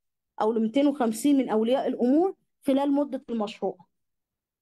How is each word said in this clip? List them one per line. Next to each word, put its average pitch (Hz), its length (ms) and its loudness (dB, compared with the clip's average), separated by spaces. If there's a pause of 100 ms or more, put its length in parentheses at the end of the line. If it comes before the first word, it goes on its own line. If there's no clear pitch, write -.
(400)
أو 220 120 0
لميتين 226 340 0
وخمسين 269 520 0
من 254 100 0
أولياء 226 400 0
الأمور 285 460 0 (320)
خلال 277 260 2
مدة 277 380 -4
المشروع. 202 460 -6 (840)